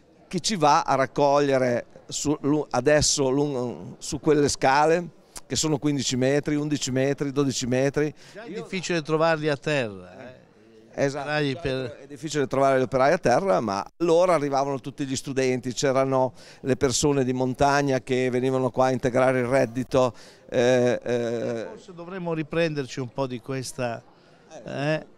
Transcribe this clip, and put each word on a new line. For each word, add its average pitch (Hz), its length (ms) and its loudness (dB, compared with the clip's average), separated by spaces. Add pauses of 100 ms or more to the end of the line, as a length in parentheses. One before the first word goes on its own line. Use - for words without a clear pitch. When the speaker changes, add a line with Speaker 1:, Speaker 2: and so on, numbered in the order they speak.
(280)
Speaker 1:
Chi 185 120 -6
ci - 140 -4
va 151 280 4
a 135 120 0
raccogliere 135 920 2 (200)
su, 151 360 -4
lu-, 147 280 0
adesso 135 600 2
lung-, 123 680 -2
su - 220 -10
quelle 147 280 4
scale, 156 600 2 (360)
che 131 120 -8
sono 156 220 0
quindici 143 380 -2
metri, 139 380 2
undici 147 380 -2
metri, 139 400 -2
dodici 135 340 -2
metri. 139 480 0 (180)
Speaker 2:
Già 214 120 -16
è 240 60 -14
Speaker 1:
Io 220 120 -10
Speaker 2:
difficile 180 400 -4
trovarli 156 460 0
a 143 80 0
terra, 101 640 -4
eh. 123 220 -20 (540)
Speaker 1:
Esatto, 139 280 -2
Speaker 2:
Operai 147 300 0
Speaker 1:
certo, - 140 -10
Speaker 2:
per 131 340 -6
Speaker 1:
è 139 40 -20
difficile 143 400 -4
trovare 135 320 2
gli 131 40 2
operai 131 320 4
a - 40 0
terra, 180 400 2
ma 101 260 -2 (120)
allora 170 380 4
arrivavano 139 440 0
tutti 143 260 -8
gli 131 120 -4
studenti, 127 560 -2
c'erano 135 640 0 (260)
le 127 160 0
persone 139 480 2
di 127 80 0
montagna 135 680 0
che 127 300 0
venivano 127 400 0
qua 127 160 2
a 131 60 2
integrare 127 480 2
il 120 60 0
reddito. 127 680 0 (340)
Eh, 123 540 2
eh. 117 680 -4
Speaker 2:
Forse 87 240 -20
dovremmo 170 380 -8
riprenderci 156 680 -4
un 123 80 -6
po' 135 180 -4
di 123 140 -8
questa, 123 600 -6 (640)
Speaker 1:
Eh, 143 300 -4
Speaker 2:
eh. 151 120 -6 (120)